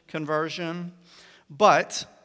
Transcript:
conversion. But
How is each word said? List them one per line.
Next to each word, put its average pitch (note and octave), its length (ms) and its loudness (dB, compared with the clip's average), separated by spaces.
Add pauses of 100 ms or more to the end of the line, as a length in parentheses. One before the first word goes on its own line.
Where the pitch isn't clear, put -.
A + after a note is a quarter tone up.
conversion. E3 840 -6 (580)
But E3 560 4 (180)